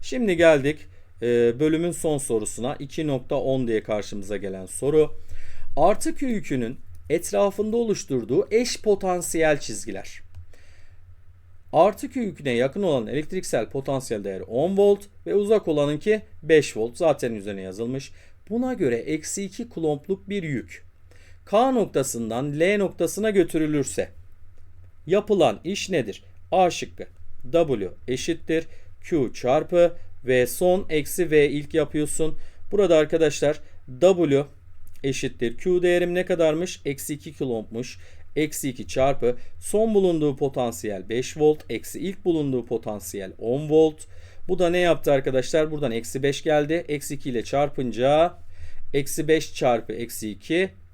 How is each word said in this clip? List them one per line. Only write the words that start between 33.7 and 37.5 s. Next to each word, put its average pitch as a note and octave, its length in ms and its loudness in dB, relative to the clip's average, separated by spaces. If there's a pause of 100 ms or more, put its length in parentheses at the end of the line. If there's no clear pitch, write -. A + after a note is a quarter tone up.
W E3 440 6 (600)
eşittir B2+ 540 -2
Q F3+ 240 2
değerim F3 320 4
ne F3+ 100 0
kadarmış? E3+ 600 2
Eksi C#3+ 300 -6
iki D3 220 -14
kulompmuş. A2+ 640 -6 (380)